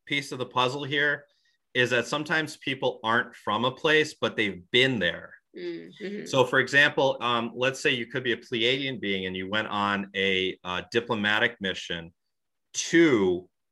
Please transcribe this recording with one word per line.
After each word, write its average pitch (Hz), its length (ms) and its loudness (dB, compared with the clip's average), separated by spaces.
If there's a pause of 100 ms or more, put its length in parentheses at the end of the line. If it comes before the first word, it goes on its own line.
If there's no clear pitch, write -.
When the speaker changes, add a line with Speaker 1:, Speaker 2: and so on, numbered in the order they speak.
Speaker 1:
piece 143 260 -4
of 135 60 -8
the 123 80 -4
puzzle 127 380 0
here 143 400 0 (480)
is 123 180 4
that 120 160 2
sometimes 156 520 -2
people - 440 -4
aren't 113 320 0
from 110 300 -2
a 127 60 2
place, 151 500 2
but 113 160 -2
they've 95 260 -2 (100)
been 127 260 4
there. 85 340 -4 (260)
Speaker 2:
Mm-hmm. 180 680 -12
Speaker 1:
So, 135 180 2
for 131 160 2
example, 139 600 2
um, 117 340 0
let's 131 260 -2
say 151 100 0
you 117 160 -4
could - 160 -6
be 117 100 0
a 110 40 0
Pleiadian 127 640 -2
being 95 260 -2
and 92 100 -6
you 92 120 -6
went 107 200 -2
on 101 460 0
a, 95 500 0
uh, 90 180 -6 (100)
diplomatic 113 680 0
mission 87 520 -8 (640)
to 107 760 4 (240)